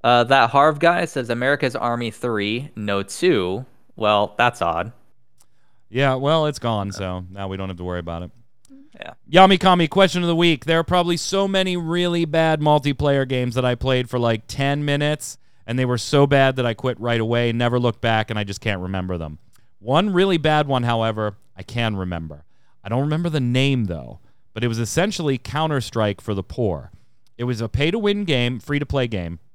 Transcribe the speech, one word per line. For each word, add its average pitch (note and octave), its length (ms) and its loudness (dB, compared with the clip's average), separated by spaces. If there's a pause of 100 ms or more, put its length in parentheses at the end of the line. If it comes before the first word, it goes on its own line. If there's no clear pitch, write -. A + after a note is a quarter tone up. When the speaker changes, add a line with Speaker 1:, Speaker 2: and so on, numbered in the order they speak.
Speaker 1:
Uh, A#2+ 220 6
that B2 260 6
Harv D3 280 4
guy E3+ 280 4
says, B2 240 -6
"America's B2+ 460 0
Army A#2+ 340 -2
three, A2+ 640 -4
no G2+ 260 -2
two." G#2 640 0 (320)
Well, G#2 400 2
that's A#2+ 240 2
odd. E2+ 320 -2 (960)
Speaker 2:
Yeah, C3 280 0
well, D3+ 300 0
it's D3+ 120 -4
gone, G#2 340 -2
so F#2 380 -6
now G2 180 -10
we F#2+ 80 -6
don't F#2+ 120 -6
have F2+ 100 -8
to F2+ 60 -8
worry F2+ 160 -4
about E2+ 220 -8
it. F2 80 -12 (680)
Speaker 1:
Yeah. - 160 -14 (180)
Speaker 2:
Yami F#3+ 280 4
Kami, F3+ 300 4
question F#3 340 2
of F3 60 -2
the E3+ 80 0
week. E3+ 280 2
There E3 140 2
are E3 60 0
probably F3 320 0
so G3 300 -2
many F#3+ 300 0
really F3 480 0
bad D#3+ 360 2
multiplayer C#3+ 680 2
games B2+ 280 -2
that B2+ 100 0
I B2 120 2
played B2+ 340 0
for, B2+ 80 -2
like, A#2 280 0
ten C#3+ 380 -2
minutes, D3 540 -2 (280)
and B2 120 -2
they C3 60 2
were B2 140 0
so C#3+ 280 4
bad C3+ 300 4
that B2 100 0
I A2+ 80 0
quit B2 260 -4
right A#2 200 0
away, A#2 320 2
never A#2+ 260 0
looked A#2+ 220 0
back, A2 280 2
and A2 100 -4
I G#2 60 -2
just G2 160 -8
can't G2 220 -2
remember F#2 340 -4
them. D2+ 220 -8 (400)
One D3+ 340 0
really F#3 260 2
bad D3+ 280 2
one, C3 160 0
however, A2+ 540 -2 (200)
I F#2 60 -16
can A2+ 340 -2
remember. E2 480 -6 (380)
I G2 60 -14
don't A#2+ 140 0
remember D#3 280 -2
the D3+ 100 0
name, B2+ 460 2
though, C#2+ 320 -8 (340)
but A2+ 120 -6
it A#2+ 40 0
was A2+ 120 -2
essentially D3+ 580 0
Counter-Strike C3 840 -2
for G#2+ 140 -4
the G2 80 -4
poor. F2+ 480 -4 (460)
It A#2+ 80 -6
was B2 160 -4
a A#2 80 -4
pay-to-win G3+ 560 0
game, B2 360 0
free-to-play C#3 480 -2
game. F2 320 -6 (140)